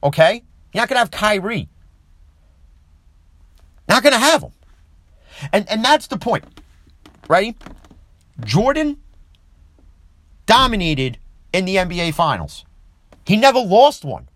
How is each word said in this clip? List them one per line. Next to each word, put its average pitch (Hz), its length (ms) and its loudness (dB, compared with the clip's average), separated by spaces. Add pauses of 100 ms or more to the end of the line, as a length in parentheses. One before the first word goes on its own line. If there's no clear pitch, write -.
Okay? 160 420 2 (300)
You're 196 80 -2
not 240 60 -2
gonna 254 120 -2
have 233 120 0
Kyrie. 208 560 -4 (2250)
Not 226 140 2
gonna 277 140 4
have 285 240 2
him. - 120 -18 (1000)
And, 196 180 -2
and 220 140 -4
that's 294 240 2
the 226 100 -8
point. 202 280 -4 (840)
Right? 202 300 0 (840)
Jordan 269 560 -2 (1500)
dominated 175 720 0 (360)
in 185 100 0
the 190 140 -2
N 180 100 0
B 175 140 -6
A 170 100 -4
Finals. 135 540 -4 (600)
He 202 120 0
never 254 220 4
lost 233 440 2
one. 90 320 -12